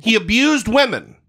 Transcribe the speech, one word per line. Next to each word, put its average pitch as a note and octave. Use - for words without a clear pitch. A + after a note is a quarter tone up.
He A3+
abused A3+
women. G#3+